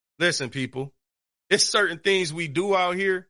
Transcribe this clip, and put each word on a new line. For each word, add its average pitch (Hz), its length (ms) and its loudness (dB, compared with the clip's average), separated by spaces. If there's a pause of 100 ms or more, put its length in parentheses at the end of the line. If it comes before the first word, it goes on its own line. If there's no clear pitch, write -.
(200)
Listen, 151 320 0
people. 131 420 -8 (560)
It's - 180 2
certain 180 300 0
things 185 340 2
we 165 160 -6
do 190 280 0
out 180 200 0
here 190 340 -2